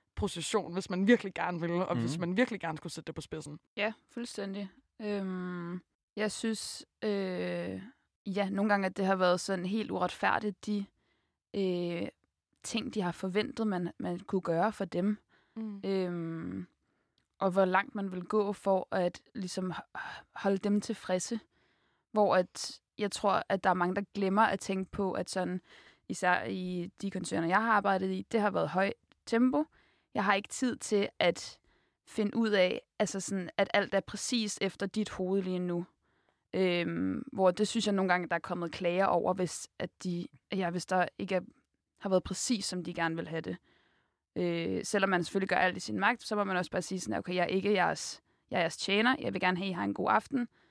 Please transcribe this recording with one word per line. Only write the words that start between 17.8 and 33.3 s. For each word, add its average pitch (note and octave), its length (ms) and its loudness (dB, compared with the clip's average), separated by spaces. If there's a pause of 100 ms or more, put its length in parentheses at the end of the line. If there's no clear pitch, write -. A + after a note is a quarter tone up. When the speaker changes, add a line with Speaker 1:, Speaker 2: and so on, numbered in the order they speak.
Speaker 3:
man G3 160 -4
vil F#3 120 -6
gå G#3 300 0
for F#3+ 380 0
at F3+ 300 0 (120)
ligesom F#3 380 -4
h-, - 280 -10 (360)
holde G3 220 2
dem G3+ 240 2
tilfredse. G3+ 580 -2 (720)
Hvor G#3 240 6
at - 460 0 (160)
jeg G3+ 140 0
tror, F#3+ 380 2
at F#3+ 140 0
der F#3+ 60 6
er F3+ 40 6
mange, F3+ 220 2
der G3+ 60 0 (140)
glemmer G3 260 4
at G3 180 4
tænke F#3+ 320 -4
på, F#3+ 200 0
at - 180 -4
sådan, F3+ 320 -2 (480)
især F3+ 340 2
i F3+ 480 -4 (100)
de G3 100 -2
koncerner, F#3 360 -2
jeg F#3+ 160 4
har A#3 80 2
arbejdet G3 400 2
i, F#3+ 200 -4
det A3 100 2
har G3+ 100 2
været E3 180 0
højt F#3+ 240 2 (320)
tempo. B3+ 400 4 (480)
Jeg G3 120 0
har G3+ 80 4
ikke G3+ 160 0
tid B3 280 0
til G#3 320 0 (100)
at - 380 2 (500)
finde G#3 300 -2
ud A3+ 120 4
af, F#3 320 4 (180)
altså G3 200 0
sådan, F#3 380 -4